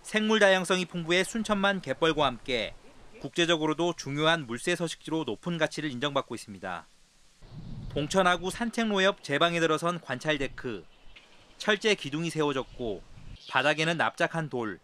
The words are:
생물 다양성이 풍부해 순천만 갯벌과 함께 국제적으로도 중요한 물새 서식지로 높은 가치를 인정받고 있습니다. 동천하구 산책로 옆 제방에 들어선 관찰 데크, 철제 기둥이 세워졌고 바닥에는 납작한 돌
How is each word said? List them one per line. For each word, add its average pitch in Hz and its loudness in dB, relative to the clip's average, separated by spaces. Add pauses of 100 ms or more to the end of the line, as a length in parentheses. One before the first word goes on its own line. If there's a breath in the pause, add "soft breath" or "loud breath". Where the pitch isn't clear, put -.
생물 214 2
다양성이 185 4
풍부해 175 0
순천만 196 0
갯벌과 151 2
함께 120 -2 (480)
국제적으로도 160 2
중요한 151 0
물새 120 -2
서식지로 160 -4
높은 165 -4
가치를 151 -2
인정받고 131 -4
있습니다. 92 -10 (1040)
동천하구 180 2
산책로 220 0
옆 196 2
제방에 165 2
들어선 165 2
관찰 151 -2
데크, 123 -6 (760)
철제 208 2
기둥이 160 -4
세워졌고 131 -2 (480)
바닥에는 156 2
납작한 156 0
돌 110 -4